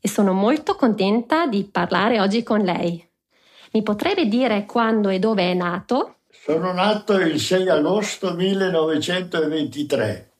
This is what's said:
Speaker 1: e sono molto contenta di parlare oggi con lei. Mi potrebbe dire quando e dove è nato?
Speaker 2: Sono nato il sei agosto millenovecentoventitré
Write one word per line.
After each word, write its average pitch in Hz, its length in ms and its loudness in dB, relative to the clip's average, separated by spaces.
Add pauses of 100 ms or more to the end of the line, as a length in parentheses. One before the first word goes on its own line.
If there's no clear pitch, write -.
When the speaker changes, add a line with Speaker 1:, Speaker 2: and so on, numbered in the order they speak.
Speaker 1:
e - 80 -4
sono 196 240 2
molto 262 440 0
contenta 226 680 2
di 202 180 0
parlare 190 560 0
oggi 202 220 0
con 220 180 0
lei. 170 460 -2 (680)
Mi 220 100 2
potrebbe 262 460 0
dire 220 360 0
quando 220 460 0
e 190 80 0
dove 190 320 2
è - 20 0
nato? 180 640 -2 (160)
Speaker 2:
Sono 170 420 -2
nato 208 460 0
il 160 200 0
sei 185 300 0
agosto 180 680 0
millenovecentoventitré 160 2000 -2